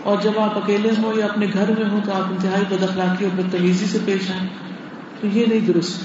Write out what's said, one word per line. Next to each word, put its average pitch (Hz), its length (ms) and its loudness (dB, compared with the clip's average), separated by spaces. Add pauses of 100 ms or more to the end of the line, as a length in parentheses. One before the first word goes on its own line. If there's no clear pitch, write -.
اور 202 180 2
جب 214 180 2
آپ 208 180 2
اکیلے 202 320 2
ہوں 220 240 2
یا 214 120 2
اپنے 208 280 0
گھر 208 260 2
میں 214 100 0
ہوں 208 160 0
تو 202 80 -2
آپ 185 160 0
انتہائی 185 400 0
بد 185 140 0
اخلاقی 185 420 0
اور 185 140 0
بدتمیزی 180 460 2
سے 202 200 -2
پیش 190 260 -2
آئیں، 185 160 -4 (720)
تو 214 60 -2
یہ 220 180 2
نہیں 220 140 4
درست۔ 170 460 0